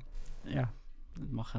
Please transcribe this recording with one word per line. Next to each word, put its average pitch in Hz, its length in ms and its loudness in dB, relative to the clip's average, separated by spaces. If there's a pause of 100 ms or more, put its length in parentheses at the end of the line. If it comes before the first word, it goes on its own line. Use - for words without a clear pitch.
(420)
ja, 123 280 4 (480)
het 151 140 0
mag 113 260 2